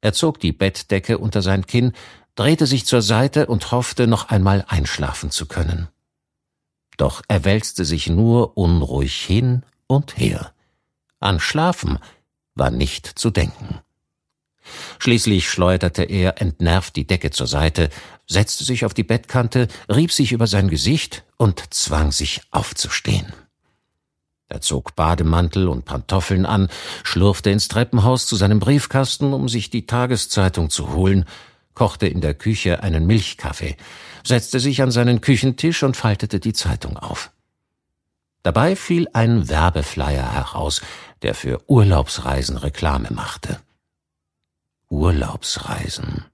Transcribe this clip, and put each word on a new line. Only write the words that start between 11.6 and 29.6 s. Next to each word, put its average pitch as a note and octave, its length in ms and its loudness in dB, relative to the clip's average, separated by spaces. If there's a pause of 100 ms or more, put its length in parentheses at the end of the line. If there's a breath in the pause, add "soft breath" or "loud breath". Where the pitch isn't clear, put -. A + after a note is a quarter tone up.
war C2 160 0
nicht - 380 -4
zu - 240 -2
denken. - 480 -4 (1200 loud breath)
Schließlich G#2+ 500 4
schleuderte F2+ 540 2
er F#2 380 0
entnervt F2+ 540 0
die - 120 -4
Decke D#2+ 240 0
zur B1+ 160 -4
Seite, D#2 420 2 (380 loud breath)
setzte - 360 -2
sich A#2+ 220 -2
auf A2 80 -4
die A2+ 100 -2
Bettkante, A#2 640 0 (220 loud breath)
rieb D3+ 220 2
sich B2 200 0
über A2+ 160 2
sein G2 220 2
Gesicht G2 540 -2 (140)
und - 360 0
zwang D2+ 380 0
sich - 300 -4 (100)
aufzustehen. - 840 -4 (1160)
Er - 120 -10
zog - 340 -4
Bademantel E2+ 720 2
und B1+ 180 -4
Pantoffeln F#2 600 -2
an, G2 240 2 (340 loud breath)
schlurfte G2 460 2
ins G2 180 2
Treppenhaus A#2+ 600 2
zu A#2 80 0
seinem G2+ 240 4
Briefkasten, C3+ 760 0
um C3+ 160 -2
sich A2+ 200 -4